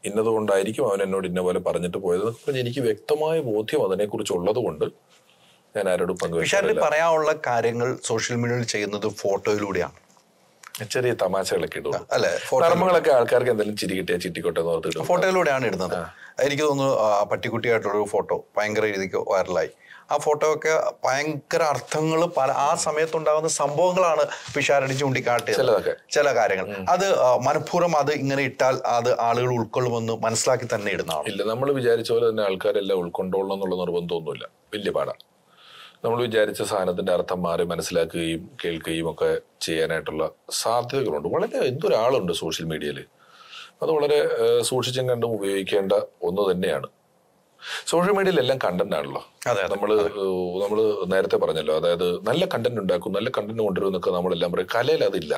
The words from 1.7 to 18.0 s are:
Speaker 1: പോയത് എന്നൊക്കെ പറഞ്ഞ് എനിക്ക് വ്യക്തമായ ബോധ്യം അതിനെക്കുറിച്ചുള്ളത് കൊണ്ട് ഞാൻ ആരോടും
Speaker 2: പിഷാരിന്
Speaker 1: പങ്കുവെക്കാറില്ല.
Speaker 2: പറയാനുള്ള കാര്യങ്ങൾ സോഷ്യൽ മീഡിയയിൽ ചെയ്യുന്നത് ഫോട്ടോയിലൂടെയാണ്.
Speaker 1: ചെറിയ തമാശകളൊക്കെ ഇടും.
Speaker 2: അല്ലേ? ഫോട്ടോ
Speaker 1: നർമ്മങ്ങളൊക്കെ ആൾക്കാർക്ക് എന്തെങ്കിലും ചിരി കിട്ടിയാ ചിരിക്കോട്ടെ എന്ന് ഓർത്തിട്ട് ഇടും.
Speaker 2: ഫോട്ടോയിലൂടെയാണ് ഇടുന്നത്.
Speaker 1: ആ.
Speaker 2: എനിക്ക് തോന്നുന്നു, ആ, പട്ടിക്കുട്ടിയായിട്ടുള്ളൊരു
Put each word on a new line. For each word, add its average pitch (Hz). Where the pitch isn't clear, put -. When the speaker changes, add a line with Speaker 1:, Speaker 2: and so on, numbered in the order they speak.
Speaker 1:
പോയത് 90
എന്നൊക്കെ 117
പറഞ്ഞ് 135
എനിക്ക് 123
വ്യക്തമായ 151
ബോധ്യം 110
അതിനെക്കുറിച്ചുള്ളത് 104
കൊണ്ട് 80
ഞാൻ 101
ആരോടും 92
Speaker 2:
പിഷാരിന് -
Speaker 1:
പങ്കുവെക്കാറില്ല. 185
Speaker 2:
പറയാനുള്ള 156
കാര്യങ്ങൾ 120
സോഷ്യൽ 117
മീഡിയയിൽ 120
ചെയ്യുന്നത് 104
ഫോട്ടോയിലൂടെയാണ്. 98
Speaker 1:
ചെറിയ 123
തമാശകളൊക്കെ 92
ഇടും. 73
Speaker 2:
അല്ലേ? 95
ഫോട്ടോ 170
Speaker 1:
നർമ്മങ്ങളൊക്കെ 170
ആൾക്കാർക്ക് 123
എന്തെങ്കിലും 104
ചിരി 95
കിട്ടിയാ 90
ചിരിക്കോട്ടെ 85
എന്ന് 85
ഓർത്തിട്ട് 82
ഇടും. -
Speaker 2:
ഫോട്ടോയിലൂടെയാണ് 180
ഇടുന്നത്. 92
Speaker 1:
ആ. -
Speaker 2:
എനിക്ക് 143
തോന്നുന്നു, 135
ആ, -
പട്ടിക്കുട്ടിയായിട്ടുള്ളൊരു 107